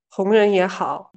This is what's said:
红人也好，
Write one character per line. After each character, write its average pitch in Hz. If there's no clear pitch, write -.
红 196
人 208
也 185
好， 160